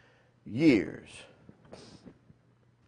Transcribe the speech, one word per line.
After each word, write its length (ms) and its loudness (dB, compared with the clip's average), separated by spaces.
years." 640 2